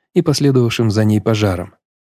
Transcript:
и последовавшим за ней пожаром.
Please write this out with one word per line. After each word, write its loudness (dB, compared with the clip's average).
и 2
последовавшим 0
за 0
ней 2
пожаром. -2